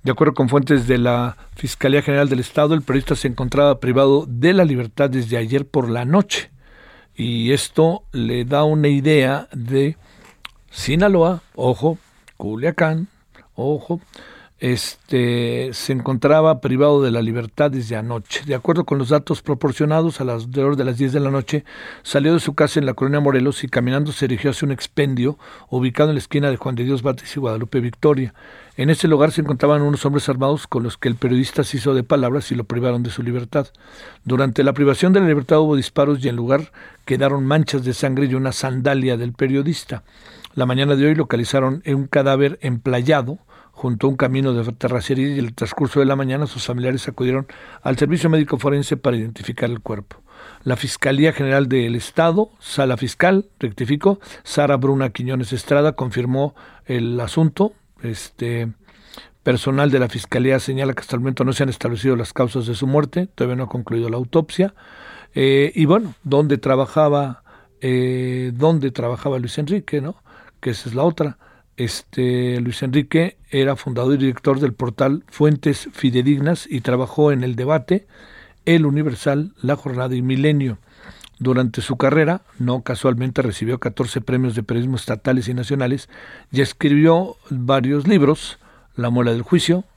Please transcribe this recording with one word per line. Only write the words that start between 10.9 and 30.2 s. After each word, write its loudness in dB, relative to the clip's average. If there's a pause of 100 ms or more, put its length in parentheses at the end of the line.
ojo, 0 (380)
Culiacán, -2 (460)
ojo, -4 (580)
este, -2
se -6
encontraba 2
privado 4
de 2
la 0
libertad -2
desde -6
anoche. -8
De -2
acuerdo 0
con 0
los -2
datos 0
proporcionados, 0
a -2
las, -4
alrededor 0
de -2
las -2
diez 0
de 0
la 0
noche, -2 (360)
salió 2
de 4
su -4
casa 2
en 0
la -2
colonia 0
Morelos 0
y -8
caminando -2
se -4
dirigió -2
hacia -6
un -2
expendio -2 (300)
ubicado 0
en 0
la -2
esquina -2
de 0
Juan -6
de -4
Dios -2
Bates -4
y -4
Guadalupe -2
Victoria. 0 (460)
En 2
ese 2
lugar 6
se -2
encontraban 2
unos 0
hombres 0